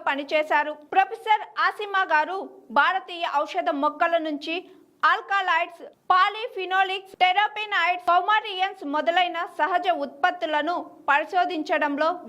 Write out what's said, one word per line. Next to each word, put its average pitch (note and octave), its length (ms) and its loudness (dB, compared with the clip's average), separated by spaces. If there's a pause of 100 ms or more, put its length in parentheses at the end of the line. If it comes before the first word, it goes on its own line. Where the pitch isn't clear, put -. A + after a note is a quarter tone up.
పనిచేశారు. D4+ 640 0 (220)
ప్రొఫెసర్ G4+ 500 2 (220)
ఆసిమా G4 360 -2 (120)
గారు D#4 240 0 (400)
భారతీయ F4 460 0 (180)
ఔషధ D4+ 280 -2 (120)
మొక్కల D4+ 320 2 (140)
నుంచి D#4 280 -6 (540)
ఆల్కలాయిడ్స్, F4+ 720 -2 (300)
పాలిఫినోలిక్స్, F#4+ 1120 0
టెరపెనాయిడ్స్, F#4+ 880 0
కౌమారియన్స్ F#4+ 680 0 (140)
మొదలైన E4+ 440 0 (200)
సహజ F4+ 300 0 (160)
ఉత్పత్తులను D#4+ 720 -2 (360)
పరిశోధించడంలో D#4 1000 0 (200)